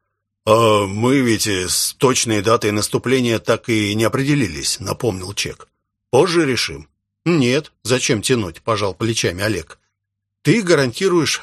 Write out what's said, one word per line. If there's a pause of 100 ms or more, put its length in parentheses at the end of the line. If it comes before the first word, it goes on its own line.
(460)
«А
мы
ведь,
э,
с
точной
датой
наступления
так
и
не
определились»,
напомнил
Чек. (440)
«Позже
решим». (380)
«Нет, (120)
зачем
тянуть?»,
пожал
плечами
Олег. (640)
«Ты
гарантируешь,